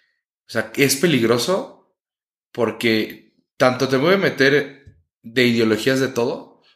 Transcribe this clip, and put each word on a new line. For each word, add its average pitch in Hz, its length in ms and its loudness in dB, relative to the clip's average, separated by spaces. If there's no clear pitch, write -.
o - 20 -20
sea, - 260 -6
es 135 200 2
peligroso 139 960 0
porque 110 840 -2
tanto 127 300 2
te 135 100 0
puede 170 180 2
meter 143 800 -2
de 120 240 0
ideologías 117 540 0
de 135 80 -2
todo. 131 540 -6